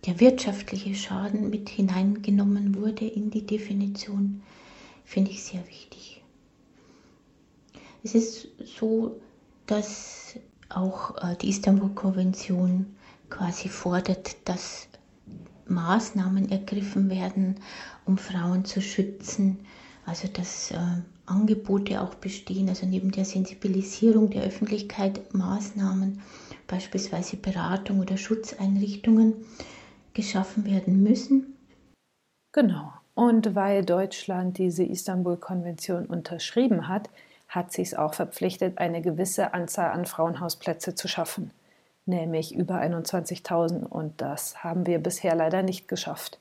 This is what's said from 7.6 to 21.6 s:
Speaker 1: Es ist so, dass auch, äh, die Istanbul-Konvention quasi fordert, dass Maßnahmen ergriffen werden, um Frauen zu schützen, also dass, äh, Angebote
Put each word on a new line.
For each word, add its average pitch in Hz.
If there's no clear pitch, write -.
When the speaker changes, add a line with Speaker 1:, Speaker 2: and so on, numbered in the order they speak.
Speaker 1:
Es 226
ist -
so, 226
dass -
auch, -
äh, 175
die 196
Istanbul-Konvention 190
quasi 180
fordert, 185
dass -
Maßnahmen 190
ergriffen 196
werden, 185
um 190
Frauen 185
zu -
schützen, 196
also 170
dass, -
äh, 170
Angebote 202